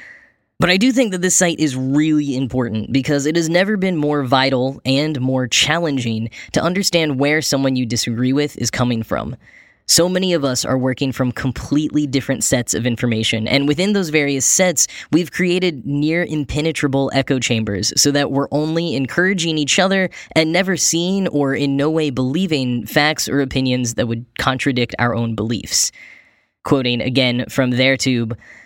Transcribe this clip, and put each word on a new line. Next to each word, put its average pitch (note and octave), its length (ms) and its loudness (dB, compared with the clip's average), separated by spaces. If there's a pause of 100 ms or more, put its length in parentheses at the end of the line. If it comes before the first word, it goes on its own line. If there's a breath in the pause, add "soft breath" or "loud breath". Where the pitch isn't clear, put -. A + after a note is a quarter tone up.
(600 loud breath)
But F3 100 4
I F#3 80 4
do B3 140 4
think A#3 200 2
that F3+ 120 -4
this F3+ 120 2
site F3 240 2
is D3 160 0
really C#3+ 600 2
important A#2 560 -2
because C#3 320 0
it D#3 100 0
has E3 140 0
never F#3+ 280 2
been F#3 200 0
more D3 240 0
vital C3 640 2
and C#3+ 340 0
more B2+ 280 0
challenging B2+ 800 0 (220 loud breath)
to - 100 0
understand E3 580 0
where D3 220 2
someone C3+ 340 0
you B2+ 80 0
disagree A#2+ 480 0
with C#3+ 280 0
is - 100 -2
coming A#2+ 320 0
from. B1 340 -4 (520 soft breath)
So E3+ 200 4
many F#3 260 0
of D3 120 2
us B2+ 180 -2
are C3 140 0
working C3 360 -2
from B2+ 180 -2
completely D3 760 -2
different C3 380 -2
sets B2 320 0
of A#2 100 -2
information, A2+ 640 -2
and C#3 200 2
within F3+ 260 2
those F#3+ 160 0
various C#3+ 360 0
sets, - 400 2 (260 loud breath)
we've D#3+ 200 2
created F3 520 0
near D3+ 420 0
impenetrable D3 880 0
echo C3+ 280 0
chambers G#2+ 600 -2
so C#3+ 120 4
that C#3+ 200 2
we're C3+ 200 0
only D#3+ 420 0
encouraging E3 640 0
each D3 220 0
other F#3+ 320 2 (240 loud breath)
and D#3+ 160 2
never F#3 260 0
seeing F3+ 520 0
or C#3 260 0
in C#3 200 0
no C#3 140 2
way D#3 220 0
believing C3 720 0
facts D3+ 420 0
or C#3 140 0
opinions B2+ 540 0
that A#2+ 120 0
would A#2 200 -6 (100)
contradict B2+ 640 0
our A#2+ 160 0
own A#2 180 -2
beliefs. A2 580 -2 (760 loud breath)
Quoting B2 360 2
again B2 480 0
from B2+ 220 0
their C3 260 2
tube, A#2 400 -2 (280 loud breath)